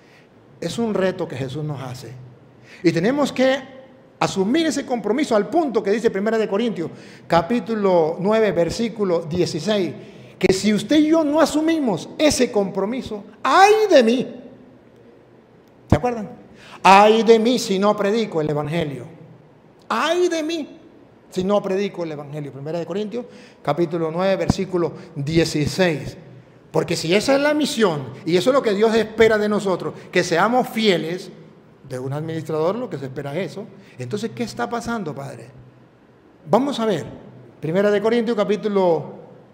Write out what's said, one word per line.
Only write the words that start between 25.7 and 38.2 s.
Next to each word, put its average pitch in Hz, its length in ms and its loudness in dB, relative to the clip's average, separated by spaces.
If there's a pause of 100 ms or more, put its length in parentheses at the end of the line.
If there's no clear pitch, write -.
Porque 165 240 0
si 165 180 0
esa 240 220 4
es 277 40 0
la 294 140 2
misión, 208 540 0 (180)
y 165 100 2
eso - 140 2
es 277 40 2
lo 269 80 4
que 214 120 0
Dios 214 200 2
espera 220 440 4
de 208 100 0
nosotros, 185 460 -2 (160)
que 180 140 2
seamos 208 440 2
fieles, 180 640 -2 (580)
de 127 100 -8
un 131 160 -6
administrador 160 640 -4
lo 247 120 -8
que 165 100 -10
se 135 60 -10
espera 139 340 -8
es 190 140 -6
eso. 202 140 -14 (320)
Entonces, 202 360 -8
¿qué 240 80 -8
está 233 260 -6
pasando, 226 460 -6
padre? 127 340 -14 (1000)
Vamos 247 300 2
a 226 60 -2
ver, 160 180 -2 (560)
Primera 190 300 0
de 208 100 2
Corintios, 226 360 0